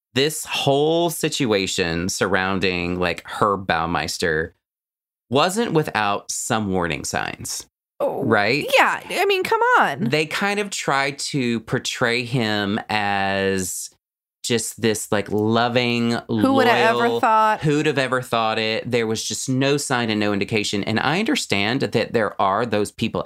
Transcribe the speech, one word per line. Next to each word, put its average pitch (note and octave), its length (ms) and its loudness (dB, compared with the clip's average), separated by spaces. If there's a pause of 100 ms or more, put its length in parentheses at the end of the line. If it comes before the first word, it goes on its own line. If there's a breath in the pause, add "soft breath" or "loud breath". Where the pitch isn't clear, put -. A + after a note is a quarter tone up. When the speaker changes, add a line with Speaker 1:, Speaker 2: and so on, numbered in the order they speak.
(140)
Speaker 1:
this C#3+ 320 0
whole D#3 640 2
situation F#2+ 1000 0
surrounding, F#2 920 0
like, E2+ 280 -2
Herb G2 400 0
Baumeister E2 840 -2 (760)
wasn't F3+ 440 2
without G#2+ 580 0
some G#2+ 400 -2
warning E2+ 320 -2
signs. - 640 -6 (320)
Speaker 2:
Oh, - 240 -2
Speaker 1:
Right? A2 420 2 (120)
Speaker 2:
yeah. G#3+ 320 4
I F4 160 0
mean, F#4+ 180 0
come A4 180 0 (180)
on. E3+ 260 0
Speaker 1:
They D#3+ 200 0
kind G3+ 340 -2
of G#3 100 -4
tried C#3 500 -2
to A#2+ 420 -2
portray A#2+ 600 -2
him G#2+ 560 0 (100)
as G2 1000 -2 (540)
just A2+ 380 -4
this, G#2+ 300 0
like, G2+ 200 -2
loving, A#2 800 2 (160)
Speaker 2:
Who B2+ 260 2
would B3+ 140 4
have A3+ 280 4
ever A#3+ 140 2
Speaker 1:
loyal, A#3 100 -2
Speaker 2:
thought? A3 420 2
Speaker 1:
who'd D3+ 240 2
have C#3 140 0
ever B2+ 240 0
thought A2+ 340 0
it? A2 320 -2
There A#2 160 2
was A2 180 -2
just - 240 -6
no C3+ 300 2
sign B2 320 0
and G#2+ 100 2
no G#2 140 2
indication. G2+ 500 0
And A2 160 0
I D#3 200 0
understand B2 640 0
that A2+ 320 0
there A2 280 0
are G2+ 240 2
those G#2 260 -2
people F#2+ 340 -2